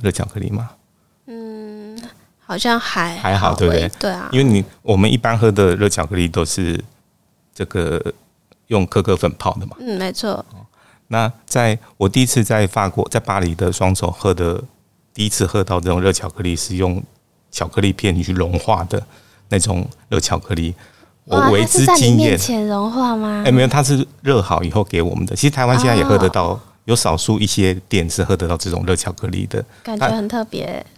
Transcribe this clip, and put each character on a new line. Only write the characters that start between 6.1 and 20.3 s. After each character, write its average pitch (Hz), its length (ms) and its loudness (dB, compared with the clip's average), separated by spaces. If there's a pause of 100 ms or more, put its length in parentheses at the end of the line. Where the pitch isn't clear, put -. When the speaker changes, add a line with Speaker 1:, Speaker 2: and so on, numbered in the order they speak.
Speaker 1:
力 87 120 2
都 82 160 -2
是 87 400 -4 (720)
这 104 100 -8
个 85 360 -2 (680)
用 98 180 2
可 - 160 0
可 92 140 2
粉 - 240 0
泡 92 140 -4
的 90 120 -8
嘛。 - 140 -14
Speaker 2:
嗯， 240 180 -8
没 185 140 -4
错。 220 200 -6 (200)
Speaker 1:
哦， 104 140 -20 (420)
那 113 240 0 (140)
在 113 320 0 (180)
我 98 140 2
第 127 120 4
一 127 40 4
次 120 180 2
在 107 240 2
法 98 220 -2
国， - 200 -2
在 - 80 -2
巴 101 220 -2
黎 85 160 0
的 90 160 0
双 92 240 0
手 - 160 -2
喝 95 220 0
的， 87 280 -2 (520)
第 107 120 -2
一 104 40 -2
次 - 160 0
喝 98 180 0
到 90 160 0
这 87 100 -2
种 90 120 2
热 95 100 4
巧 - 160 -4
克 85 140 -10
力 87 140 -2
是 90 220 -6
用 92 240 0 (500)
巧 85 160 -4
克 101 140 -2
力 101 100 4
片 90 320 0
去 87 80 -2
融 90 280 0
化 95 260 0
的 - 180 -4 (460)
那 101 100 0
种 90 280 0 (200)
热 90 120 0
巧 - 180 -2